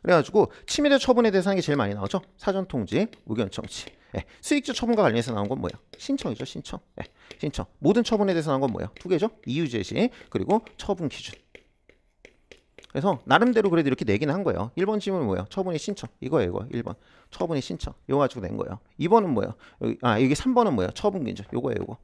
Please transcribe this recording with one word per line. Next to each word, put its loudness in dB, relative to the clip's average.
그래가지고 4
침해자 4
처분에 4
대해서 2
하는 2
게 2
제일 0
많이 0
나오죠. -4
사전 -2
통지, 0
의견 -2
청취. -12
예, -6
수익자 -2
처분과 2
관련해서 2
나온 -2
건 -4
뭐예요? -6
신청이죠, -6
신청. -12
예, -8
신청. -4
모든 4
처분에 0
대해서 0
나온 2
건 0
뭐예요? -6
두 -16
개죠. 2
이유 -2
제시, -2
그리고 0
처분 -4
기준. -10
그래서 -2
나름대로 4
그래도 4
이렇게 0
내긴 2
한 0
거예요. 0
일 0
번 0
질문은 -2
뭐예요? -2
처분의 -4
신청. -8
이거예요, 0
이거. -4
일 -4
번. -8
처분의 -4
신청. -8
이거 0
가지고 0
낸 -8
거예요. -6
이 -2
번은 4
뭐예요? -2
여기, -2
아, 2
여기 4
삼 0
번은 4
뭐예요? 0
처분 -2
기준. -8
요거예요, -2
요거. -8